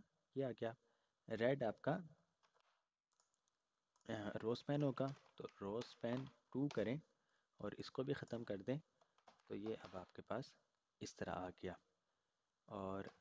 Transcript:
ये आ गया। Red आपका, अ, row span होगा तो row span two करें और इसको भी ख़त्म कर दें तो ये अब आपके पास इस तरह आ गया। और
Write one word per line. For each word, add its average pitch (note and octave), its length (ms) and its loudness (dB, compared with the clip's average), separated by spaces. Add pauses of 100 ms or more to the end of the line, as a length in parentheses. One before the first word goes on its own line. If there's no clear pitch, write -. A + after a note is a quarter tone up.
(360)
ये C3+ 80 2
आ B2 60 0
गया। A2+ 240 -2 (540)
Red A#2+ 340 4
आपका, A2+ 300 2 (2250)
अ, G#2 280 -2
row A2 180 2
span C#3+ 280 2
होगा C3+ 260 4 (280)
तो - 120 -8 (140)
row G2+ 180 0
span B2+ 480 -2 (240)
two C#3+ 220 2
करें A#2 260 2 (600)
और G#2 180 -2
इसको - 260 -2
भी C#3 100 2
ख़त्म A#2 300 -4
कर G2 180 -2
दें C3 160 2 (720)
तो G#2+ 60 -6
ये G#2 200 -2
अब F#2+ 220 -8
आपके - 260 -10
पास A#2 300 -2 (480)
इस - 160 -8
तरह F#2 160 -2
आ F2+ 160 -2 (140)
गया। F2+ 140 -2 (920)
और G2 420 -2 (100)